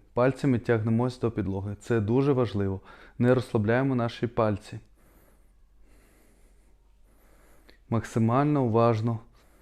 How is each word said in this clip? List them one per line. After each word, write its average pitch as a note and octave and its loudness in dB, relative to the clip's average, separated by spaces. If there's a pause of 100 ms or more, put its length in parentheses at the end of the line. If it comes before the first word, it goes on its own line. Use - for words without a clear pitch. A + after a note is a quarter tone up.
(140)
Пальцями C3 2
тягнемось A#2 0
до A#2 0
підлоги. G2+ -6
Це A#2 0
дуже C3 2
важливо. G2+ -2 (380)
Не B2 4
розслабляємо B2 0
наші A#2+ -4
пальці. A2 -2 (3000)
Максимально B2 0
уважно A#2 0 (440)